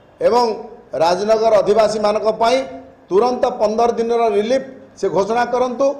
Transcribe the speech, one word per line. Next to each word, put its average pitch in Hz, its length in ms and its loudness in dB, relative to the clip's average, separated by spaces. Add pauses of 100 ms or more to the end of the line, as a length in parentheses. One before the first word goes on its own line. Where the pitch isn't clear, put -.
(200)
ଏବଂ 220 240 2 (500)
ରାଜନଗର 208 640 2
ଅଧିବାସୀମାନଙ୍କ 208 760 0
ପାଇଁ 233 260 0 (500)
ତୁରନ୍ତ 240 360 0 (140)
ପନ୍ଦର 220 340 0
ଦିନର 233 360 -2
ରିଲିଫ୍ 226 380 0 (300)
ସେ 196 120 -4
ଘୋଷଣା 196 360 -2
କରନ୍ତୁ। 247 420 -2 (140)